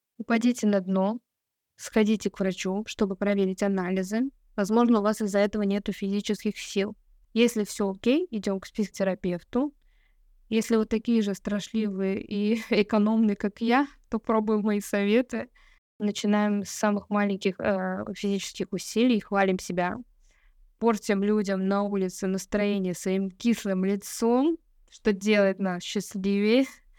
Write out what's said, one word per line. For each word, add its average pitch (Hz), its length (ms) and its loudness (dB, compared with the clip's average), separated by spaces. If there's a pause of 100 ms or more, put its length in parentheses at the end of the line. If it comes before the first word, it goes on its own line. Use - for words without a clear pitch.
(180)
Упадите 233 500 0
на 202 120 4
дно, 190 400 0 (560)
сходите 214 540 0
к - 100 -6
врачу, 190 480 -4
чтобы 196 280 -2
проверить 196 480 0
анализы. 190 680 0 (260)
Возможно, 226 440 4
у 202 40 0
вас 214 180 0
из-за 202 180 0
этого 208 240 2
нету 202 280 -2
физических 202 640 -4
сил. 208 380 -4 (380)
Если 226 320 4
всё 196 260 -2
окей, 277 400 2
идём 196 300 -4
к - 100 -18
психотерапевту. 190 1040 -2 (760)
Если 220 280 2
вы 220 80 2
такие 226 360 0
же 202 120 -2
страшливые 202 880 -4
и 208 340 0
<laughs> 220 140 -6
экономные, 214 640 2
как - 260 -6
я, 254 260 2 (220)
то 220 100 -4
пробуем 214 420 0
мои 208 180 0
советы. 220 680 0 (500)
Начинаем 208 640 0
с - 60 -10
самых 208 400 -2
маленьких, 202 500 -2
э, 190 540 -2
физических - 580 -6
усилий, 220 480 2
хвалим 196 400 0
себя. 180 380 -4 (840)
Портим 214 440 0
людям 196 440 0
на 202 140 2
улице 196 460 -4
настроение 196 640 -2
своим 190 380 -2
кислым 196 520 0
лицом, 233 720 0 (340)
что - 200 0
делает 196 480 2
нас 180 220 -2
счастливее. 202 840 2 (340)